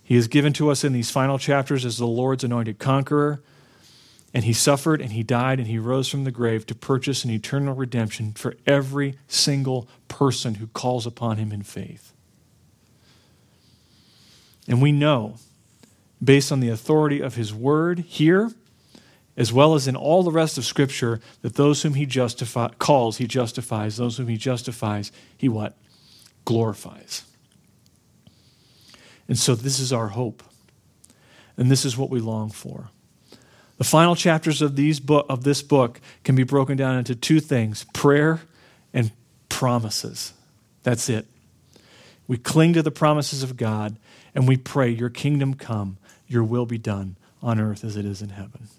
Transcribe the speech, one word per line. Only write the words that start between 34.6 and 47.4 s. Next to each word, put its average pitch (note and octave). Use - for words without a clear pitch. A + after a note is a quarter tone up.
of C#3+
these D3
bo-, C#3+
of B2+
this C#3
book B2+
can C3+
be C3
broken C3+
down C3
into B2
two D#3
things, A#2
prayer D3
and A2+
promises. A#2
That's A#2+
it. A2
We B2+
cling D#3+
to E3
the D#3
promises D3
of C3
God, G#2+
and C3
we C3
pray, B2+
"Your A#2+
kingdom C#3
come, G#2
your A#2+
will A#2+
be A#2
done G2